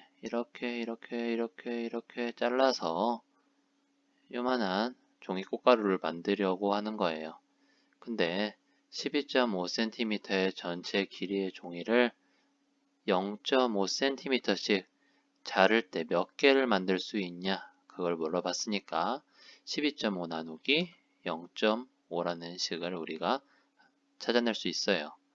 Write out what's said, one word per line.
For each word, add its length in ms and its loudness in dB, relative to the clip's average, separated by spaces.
이렇게, 600 -6
이렇게, 520 -4
이렇게, 500 -4
이렇게 500 -6
잘라서 880 0
요만한 640 0
종이 240 -6
꽃가루를 580 4
만들려고 760 0
하는 200 -4
거예요. 440 -2
근데 580 -2
십이점오 760 0
센티미터의 840 -2
전체 520 -4
길이의 460 -4
종이를 600 0
영점오 800 2
센티미터씩 1000 0
자를 460 6
때 160 -4
몇 320 0
개를 280 6
만들 320 2
수 220 -4
있냐? 500 -4
그걸 300 -2
물어봤으니까 1080 -2
십이점오 600 -2
나누기 640 -2
영점오라는 1300 -2
식을 380 -4
우리가 460 -2
찾아낼 380 2
수 120 -6
있어요. 480 0